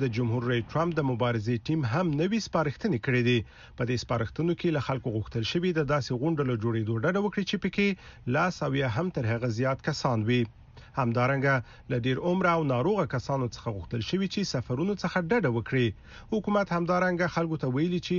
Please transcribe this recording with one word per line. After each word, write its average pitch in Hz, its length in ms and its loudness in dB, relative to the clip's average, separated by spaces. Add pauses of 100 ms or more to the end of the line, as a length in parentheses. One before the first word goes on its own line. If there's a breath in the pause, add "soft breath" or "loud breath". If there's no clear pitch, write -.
د 131 160 0
جمهور 120 320 0
رئیس 120 240 0
ټرمپ 160 240 0
د 139 140 2
مبارزې 117 580 0
ټیم 160 100 2 (140)
هم 180 120 2 (180)
نوي 202 240 0
سپارښتنې 156 580 0
کړې 123 240 2
دي. 120 80 4 (400 loud breath)
په - 100 -2
دې 123 160 0
سپارښتنو 127 560 0
کې 175 160 0
له 127 140 -4
خلکو 120 260 -2
غوښتل 110 380 -4
شوي 175 180 2
د 151 220 0
داسې 143 160 0 (100)
غونډو 151 300 2
له 123 120 2
جوړېدو 113 400 0
ډډه 185 200 2
وکړي 202 280 0
چې 208 140 0
پکې 202 240 2 (480 loud breath)
لس 170 300 0
او 139 60 0 (100)
یا 123 180 0
هم 180 180 -2
تر 139 160 0
هغه 117 280 -2
زیات 131 280 0
کسان 120 400 0
وي. 123 140 4 (540 loud breath)
همدارنګه 127 560 2 (380 loud breath)
له 123 120 2
ډیر 131 140 0 (100)
عمره 180 280 2
او 165 120 2
ناروغه 151 360 2 (100)
کسانو 131 400 -2
څخه - 220 -10
غوښتل 107 320 -4
شوي 190 260 0
چې 196 180 -2
سفرونو 143 500 -2
څخه 180 160 -2 (120)
ډډه 202 260 4
وکړي. 120 300 2 (460 loud breath)
حکومت 208 440 0
همدارنګه 180 600 2
خلکو 165 260 0
ته 139 140 0
ویلي 175 300 2
چې 180 120 0